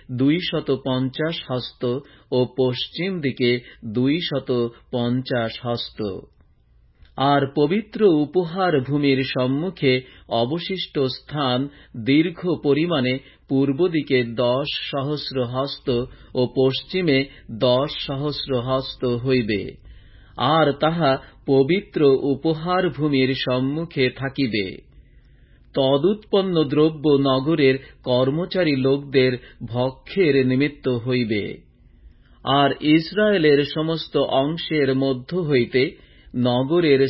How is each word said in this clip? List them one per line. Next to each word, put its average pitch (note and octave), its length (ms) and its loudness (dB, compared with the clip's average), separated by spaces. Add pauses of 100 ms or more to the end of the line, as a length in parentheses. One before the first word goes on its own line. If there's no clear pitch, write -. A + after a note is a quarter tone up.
(180)
দুইশত D3+ 520 0 (140)
পঞ্চাশ C3 640 -4
হস্ত - 380 -6 (480)
ও B2+ 80 2 (160)
পশ্চিম C3 560 -2 (100)
দিকে B2+ 280 0 (440)
দুইশত C#3 560 -2 (420)
পঞ্চাশ A#2+ 600 -2 (100)
হস্ত। A#2 360 -6 (1160)
আর C#3 240 2 (140)
পবিত্র E3 440 0 (180)
উপহার E3+ 640 0
ভূমির C#3 460 0
সম্মুখে C#3 640 0 (440)
অবশিষ্ট E3+ 580 -4 (140)
স্থান C3 500 -4 (460)
দীর্ঘ D#3+ 360 2 (220)
পরিমাণে C#3+ 500 0 (340)
পূর্ব C#3 400 0
দিকে D3 300 0 (200)
দশ B2+ 320 0 (180)
সহস্র C#3 500 -6 (100)
হস্ত C3 400 -6 (460)
ও B2+ 80 0 (140)
পশ্চিমে C3+ 640 2 (400)
দশ B2+ 300 2 (120)
সহস্র C#3+ 500 -6 (100)
হস্ত C3 420 -4 (140)
হইবে, A#2 440 0 (840)
আর D#3 200 4 (120)
তাহা D#3+ 320 0 (360)
পবিত্র D3 540 2 (260)
উপহার D#3+ 640 -2
ভূমির C3+ 400 0 (100)
সম্মুখে C3+ 680 -2 (100)
থাকিবে। B2+ 500 -4 (1080)
তদুৎপন্ন F3+ 800 0 (140)
দ্রব্য D3+ 360 0 (180)
নগরের C3+ 520 2 (280)
কর্মচারী C#3+ 720 0
লোকদের C3+ 540 2 (360)
ভক্ষের C3 680 0 (140)
নিমিত্ত C#3 380 0 (140)
হইবে। A2+ 440 -2 (1000)
আর C#3 240 4 (200)
ইসরায়েলের E3 680 4 (140)
সমস্ত D#3+ 400 -6 (240)
অংশের D3 580 0
মধ্য C3 360 -2 (120)
হইতে C3 400 2 (580)
নগরের C3+ 680 2